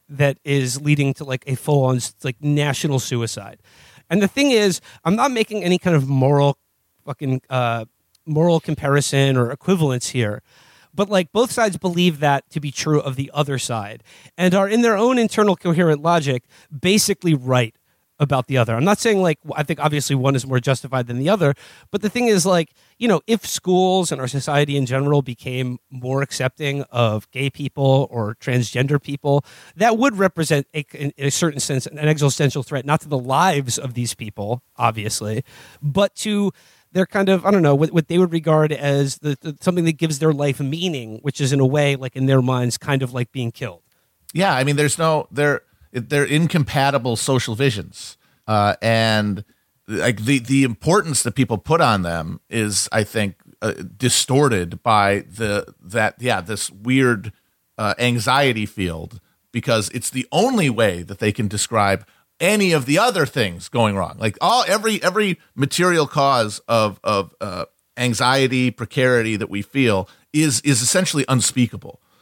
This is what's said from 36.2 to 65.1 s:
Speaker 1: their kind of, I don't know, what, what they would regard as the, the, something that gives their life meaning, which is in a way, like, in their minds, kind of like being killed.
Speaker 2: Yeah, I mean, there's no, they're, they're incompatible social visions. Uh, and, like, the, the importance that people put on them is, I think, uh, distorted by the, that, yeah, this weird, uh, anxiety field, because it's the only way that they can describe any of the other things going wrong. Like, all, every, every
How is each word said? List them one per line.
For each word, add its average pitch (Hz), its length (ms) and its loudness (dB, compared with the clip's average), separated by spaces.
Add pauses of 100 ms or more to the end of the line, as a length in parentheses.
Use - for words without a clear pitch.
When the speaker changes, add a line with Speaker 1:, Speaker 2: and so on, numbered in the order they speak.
Speaker 1:
their 185 140 0
kind 196 240 0
of, 185 160 2
I 202 40 2
don't 202 120 4
know, 143 120 6
what, 151 160 2
what 165 180 0
they 170 100 0
would 180 140 2
regard 156 380 2
as 139 480 -2
the, 147 220 -4
the, 151 220 -10
something 175 240 0
that 160 100 0
gives 156 220 -2
their 156 140 2
life 143 280 -2
meaning, 139 600 -4
which - 180 -4
is 135 100 0
in 143 80 2
a 135 80 6
way, 139 300 2
like, 131 180 -10
in 131 120 0
their 135 160 4
minds, 123 340 0
kind 139 260 -2
of 127 120 -6
like 123 180 -6
being 120 180 -6
killed. 95 300 -12 (540)
Speaker 2:
Yeah, 180 200 2
I 131 80 0
mean, 143 140 0
there's 143 220 0
no, 160 320 0
they're, 143 320 0 (280)
they're 143 340 0
incompatible 139 920 0
social 123 380 -2
visions. 104 640 -4 (280)
Uh, 104 360 2
and, 107 600 2 (440)
like, 104 380 -4
the, 135 140 2
the 135 260 0
importance 160 580 -2
that 117 100 -4
people 120 240 -2
put 160 240 0
on 110 220 2
them 85 380 -6 (100)
is, 104 420 -4
I 110 120 0
think, 101 320 -4 (260)
uh, 107 100 -2 (240)
distorted 123 840 0
by 101 380 2
the, 101 600 -6
that, 107 380 -2
yeah, 113 240 0
this 98 280 -8
weird, 113 640 0 (460)
uh, 104 200 -2
anxiety 120 680 0
field, 85 520 -8 (320)
because 113 400 0
it's - 200 -8
the 127 200 -6
only 202 380 2
way 101 340 2
that 98 180 -12
they 107 120 2
can 107 160 -2
describe 101 580 -2 (340)
any 190 320 2
of 139 140 0
the 147 120 2
other 196 260 2
things 98 440 -4
going 110 260 0
wrong. 87 240 -4
Like, 110 220 -4
all, 226 260 2
every, 220 340 0
every 185 380 0 (160)